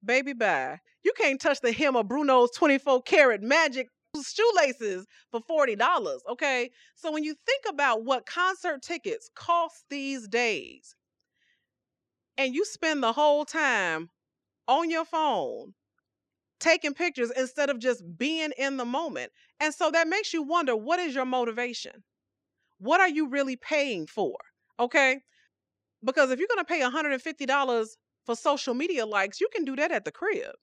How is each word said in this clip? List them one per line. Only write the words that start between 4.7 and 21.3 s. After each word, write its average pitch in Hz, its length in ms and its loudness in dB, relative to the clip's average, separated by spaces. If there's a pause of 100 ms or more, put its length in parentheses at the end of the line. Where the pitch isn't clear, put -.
for 233 100 -6
forty 269 360 0
dollars, 214 520 0
okay? 247 440 -2 (240)
So 320 160 -6
when 302 100 -2
you 302 140 -6 (100)
think 539 220 -2
about 269 360 0
what 254 220 -2
concert 359 560 -2
tickets 254 540 -8
cost 339 520 -2
these 269 380 -8
days, 196 720 -4 (1400)
and 262 200 0
you 370 80 2
spend 311 400 -2
the 226 80 2
whole 294 320 4
time 196 680 0 (560)
on 320 240 2
your 330 140 -2
phone 185 680 -4 (840)
taking 311 360 2
pictures 277 420 -2
instead 262 340 -2
of 262 80 -2
just 233 240 -2 (140)
being 311 420 -2
in 269 200 -2
the 254 60 -4
moment. 240 460 -6 (300)
And 302 120 0
so 311 200 0
that 330 160 2
makes 403 240 -4
you 330 100 -2
wonder, 294 320 0
what 247 240 -2
is 339 160 -4
your 262 120 -2
motivation? 240 760 -6 (760)